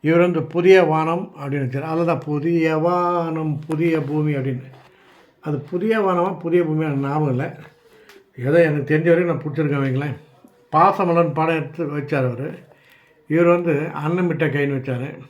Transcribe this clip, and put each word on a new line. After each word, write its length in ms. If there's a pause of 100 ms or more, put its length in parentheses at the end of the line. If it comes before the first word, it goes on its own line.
இவர் 200
வந்து 220
புதிய 400
வானம் 580
அப்படின்னு 260
வச்சாரு. 140
அதில் 240
தான் 200
புதிய 520
வானம், 880
புதிய 340
பூமி 340
அப்படின்னு. 320 (760)
அது 180
புதிய 420
வானமா, 380
புதிய 240
பூமியா 220
எனக்கு 240
ஞாபகம் 220
இல்லை. 180 (920)
ஏதோ 240
எனக்கு 320
தெரிஞ்ச 80
வரைக்கும் 240
நான் 160
பிடிச்சிருக்கேன் 400
வைங்களேன். 340 (560)
பாசமலன் 600
படம் 220
எடுத்து 280
வச்சார் 420
அவரு. 320 (680)
இவர் 180
வந்து 260 (340)
அன்னமிட்ட 400
கைன்னு 300
வச்சாரு. 320 (220)